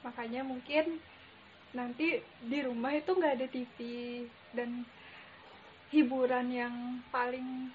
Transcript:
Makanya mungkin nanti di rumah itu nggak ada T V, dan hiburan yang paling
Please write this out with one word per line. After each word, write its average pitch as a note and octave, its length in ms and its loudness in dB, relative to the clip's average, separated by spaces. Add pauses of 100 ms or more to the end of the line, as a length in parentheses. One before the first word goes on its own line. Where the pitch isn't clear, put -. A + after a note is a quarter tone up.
Makanya A#3+ 400 -6
mungkin C#4+ 560 2 (720)
nanti B3 480 0 (240)
di B3 160 0
rumah B3 320 0
itu D4+ 240 2
nggak D#4 240 6
ada C4 80 0
T B3+ 160 -4
V, - 140 -12 (760)
dan A#3+ 320 -4 (1080)
hiburan B3+ 600 6
yang A#3+ 240 -2 (400)
paling B3+ 600 -2